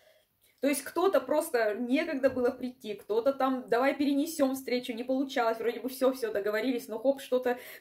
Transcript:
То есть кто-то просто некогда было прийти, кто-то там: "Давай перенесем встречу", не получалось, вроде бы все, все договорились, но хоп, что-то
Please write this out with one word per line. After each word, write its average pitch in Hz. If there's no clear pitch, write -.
То 262
есть 285
кто-то 381
просто 240
некогда 269
было 254
прийти, 247
кто-то 226
там: 262
"Давай 262
перенесем 277
встречу", 247
не 220
получалось, 254
вроде 226
бы -
все, 262
все 220
договорились, 214
но 220
хоп, 269
что-то 254